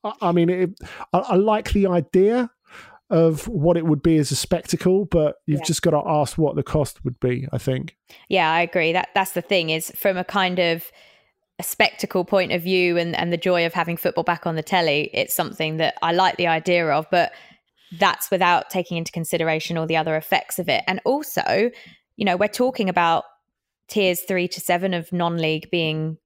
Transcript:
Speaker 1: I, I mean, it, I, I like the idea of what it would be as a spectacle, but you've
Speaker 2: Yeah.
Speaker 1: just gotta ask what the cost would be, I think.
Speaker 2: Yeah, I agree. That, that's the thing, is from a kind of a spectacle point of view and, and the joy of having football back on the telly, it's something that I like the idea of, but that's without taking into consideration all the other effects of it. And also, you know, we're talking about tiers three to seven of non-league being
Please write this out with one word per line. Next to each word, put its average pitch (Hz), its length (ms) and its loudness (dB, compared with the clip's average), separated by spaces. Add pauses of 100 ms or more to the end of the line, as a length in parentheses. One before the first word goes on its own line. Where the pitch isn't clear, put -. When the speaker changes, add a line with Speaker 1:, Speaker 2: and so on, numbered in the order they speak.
Speaker 1:
I, 208 180 -6
I 175 120 2
mean, 170 180 4
it, 180 200 0 (420)
I, 185 60 2
I 180 180 0
like 214 360 2
the 196 140 4
idea 190 640 2 (600)
of 160 360 4
what 170 300 2
it 165 100 0
would 151 160 2
be 165 140 4
as 147 160 2
a 135 40 0
spectacle, 185 680 0
but 156 320 2 (100)
you've 147 140 0
Speaker 2:
Yeah. - 60 -6
Speaker 1:
just - 160 -2
gotta 151 220 2
ask 151 320 0
what 156 200 0
the 143 80 -2
cost - 400 -2
would 123 160 -6
be, 127 320 -2
I - 60 -4
think. 135 380 -4 (320)
Speaker 2:
Yeah, 175 220 2
I 170 120 2
agree. 170 300 0
That, 180 220 -2
that's 190 160 0
the 175 120 -4
thing, 170 280 0
is 160 220 -4
from 190 240 0
a 180 80 -4
kind 180 340 0
of 170 320 0 (680)
a - 20 -10
spectacle - 640 -2
point 185 260 0
of 175 120 -2
view 180 360 2
and, 170 160 -2
and 170 180 -2
the 175 40 0
joy 175 280 2
of 165 80 -2
having 170 240 -2
football 165 280 -2
back 170 200 -2
on 165 120 -2
the 156 60 -4
telly, 156 500 0
it's - 200 -2
something 156 440 -4
that 160 260 0
I 165 80 0
like 180 260 2
the 175 120 0
idea 165 400 0
of, 151 240 0
but 175 200 2 (680)
that's - 280 0
without 175 420 2
taking 180 260 -4
into 165 160 -6
consideration 165 680 -4
all 160 80 -2
the 160 100 -2
other 160 200 0
effects - 420 -2
of 175 100 -4
it. 127 200 0
And 185 160 -4
also, 240 680 0 (460)
you 190 80 -6
know, 180 120 0
we're 208 120 0
talking 247 400 -2
about 170 340 2 (640)
tiers 185 360 0
three 180 260 -2
to 175 120 -10
seven 180 340 0
of 170 180 -6
non-league 165 580 -2
being 160 560 -2